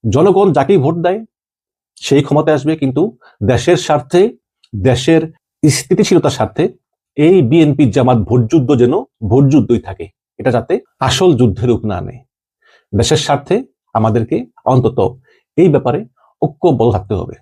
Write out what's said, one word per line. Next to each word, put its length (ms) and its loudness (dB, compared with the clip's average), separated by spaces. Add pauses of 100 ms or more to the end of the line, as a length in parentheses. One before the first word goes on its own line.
জনগণ 520 2
যাকেই 280 2
ভোট 200 -2
দেয় 160 -2 (840)
সেই 200 2
ক্ষমতায় 320 0
আসবে, 140 -4 (100)
কিন্তু 200 -2 (500)
দেশের 340 0
স্বার্থে, 360 0 (500)
দেশের 500 0 (400)
স্থিতিশীলতার 760 0
স্বার্থে 280 -4 (520)
এই 200 4 (140)
বিএনপি 340 2 (100)
জামাত 240 2 (100)
ভোটযুদ্ধ 420 0 (120)
যেন 120 2 (360)
ভোটযুদ্ধই 560 2
থাকে, 200 -14 (340)
এটা 160 -2
যাতে 180 -2 (340)
আসল 220 0 (100)
যুদ্ধের 300 0
রূপ 120 -2 (100)
না 140 -6
নেয়। 140 -16 (720)
দেশের 340 0
স্বার্থে 300 -2 (420)
আমাদেরকে 380 -2 (360)
অন্তত 260 0 (600)
এই 160 4
ব্যাপারে 260 -2 (420)
ঐক্যবদ্ধ 540 0
থাকতে 240 -6
হবে। 220 -12